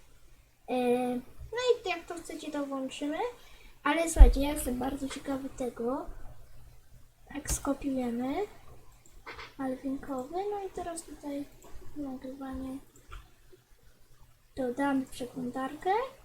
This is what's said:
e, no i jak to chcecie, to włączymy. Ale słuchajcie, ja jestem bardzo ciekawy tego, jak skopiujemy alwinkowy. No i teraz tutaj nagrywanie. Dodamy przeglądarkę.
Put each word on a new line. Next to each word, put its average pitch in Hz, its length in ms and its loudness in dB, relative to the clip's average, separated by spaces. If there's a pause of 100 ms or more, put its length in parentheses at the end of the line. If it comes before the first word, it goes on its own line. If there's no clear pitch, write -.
(680)
e, 254 80 2 (760)
no 453 60 -2 (260)
i 381 40 -4
jak 339 180 -2
to 349 80 -6
chcecie, 320 360 -10
to 285 160 -2
włączymy. 277 520 -4 (640)
Ale 320 280 4
słuchajcie, - 300 12
ja 294 120 2
jestem 277 260 -2
bardzo 269 300 -2
ciekawy 269 400 -4
tego, 254 580 -2 (1300)
jak 285 180 -6
skopiujemy 262 800 0 (1200)
alwinkowy. 269 760 -4
No 403 320 -2
i 370 40 -8
teraz 339 320 -6
tutaj 285 440 -8 (500)
nagrywanie. 262 840 -8 (1800)
Dodamy 262 500 2
przeglądarkę. 262 840 -4 (340)